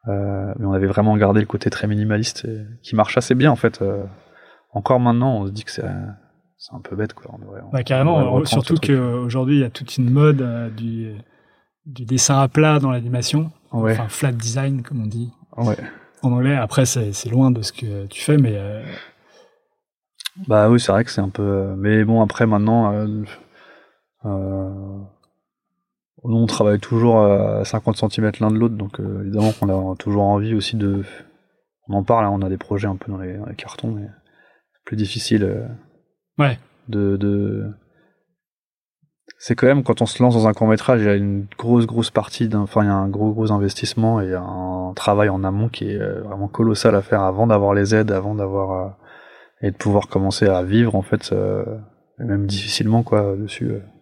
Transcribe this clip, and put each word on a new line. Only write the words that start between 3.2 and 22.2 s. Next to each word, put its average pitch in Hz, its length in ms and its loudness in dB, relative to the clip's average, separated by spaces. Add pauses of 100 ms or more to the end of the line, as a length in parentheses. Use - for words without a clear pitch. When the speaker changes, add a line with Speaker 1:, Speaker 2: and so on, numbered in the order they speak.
Speaker 1:
bien, 139 160 4
en 120 40 2
fait. - 280 -2
Euh, 101 200 -2 (680)
encore 123 280 0
maintenant, 120 420 2
on 98 40 -4
se 98 60 -6
dit 107 120 -12
que - 80 -16
c'est, - 140 -8 (720)
c'est - 160 -20
un 104 80 -16
peu - 140 -14
bête, 107 180 -6
quoi. - 180 -20
On 104 60 -18
devrait, 101 260 -18
on 98 60 -20
Speaker 2:
Bah, 127 140 -2
carrément, 135 340 2
Speaker 1:
devrait 135 140 4
reprendre 139 160 2
Speaker 2:
surtout 143 300 2
Speaker 1:
ce - 40 0
truc. 139 160 2
Speaker 2:
qu'aujourd'hui, 127 600 0
il 139 40 4
y 127 40 2
a 117 40 -6
toute - 280 -10
une 123 120 2
mode, 143 320 6
euh, 117 300 -4
du, 113 420 -8 (720)
du 131 200 -12
dessin 131 340 2
à 135 80 4
plat 156 320 4
dans 135 100 0
l'animation. 123 600 -2 (200)
Speaker 1:
Ouais. 110 220 0
Speaker 2:
Enfin, 110 140 -2
flat 135 240 -2
design, 120 520 -4
comme 120 180 -8
on 107 60 -4
dit 117 260 -8 (240)
Speaker 1:
Ouais. 113 180 0 (460)
Speaker 2:
en 127 100 2
anglais. 127 240 2
Après, 127 300 2
c'est, 110 260 -2
c'est - 180 -8
loin 131 220 4
de 117 100 0
ce - 120 -8
que 101 340 -8
tu - 140 -14
fais, 151 160 4
mais, 120 180 4
euh, 104 280 -8 (1600)
Speaker 1:
Bah 107 220 6
oui, 120 100 6
c'est 101 120 0
vrai 104 120 4
que - 80 -6
c'est 98 100 -2
un 95 80 -2
peu, 104 140 -6
euh, 98 340 -2
mais 107 260 4
bon, 113 180 4